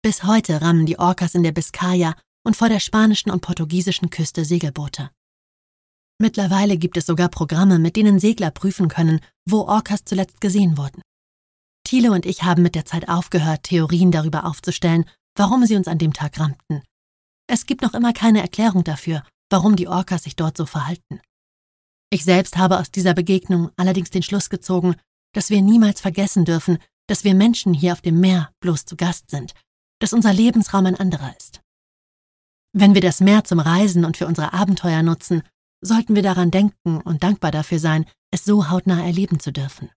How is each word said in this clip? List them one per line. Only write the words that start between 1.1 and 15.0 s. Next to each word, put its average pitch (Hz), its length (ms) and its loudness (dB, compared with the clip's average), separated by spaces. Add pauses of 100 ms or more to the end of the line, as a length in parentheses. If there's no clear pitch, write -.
in 175 100 2
der 160 100 0
Biskaya 175 600 -2 (320)
und 220 120 0
vor 233 100 2
der 220 140 0
spanischen 214 500 0
und 180 80 -2
portugiesischen 175 720 -4
Küste 165 340 -6
Segelboote. 147 680 -6 (1080)
Mittlerweile 202 580 0
gibt 175 200 -4
es 160 80 -4
sogar 175 240 0
Programme, 170 500 2
mit 165 160 0
denen 208 240 4
Segler 208 320 0
prüfen 185 380 -2
können, 160 320 0 (240)
wo 208 160 0
Orcas 208 420 -2
zuletzt - 380 -6
gesehen 190 360 2
wurden. 143 240 -10 (840)
Thiele 240 260 2
und 180 140 0
ich - 180 -4
haben 175 200 4
mit 170 120 0
der 156 80 -6
Zeit - 240 -6
aufgehört, 170 560 -2
Theorien 170 480 2
darüber 156 340 -2
aufzustellen, 165 600 -2 (300)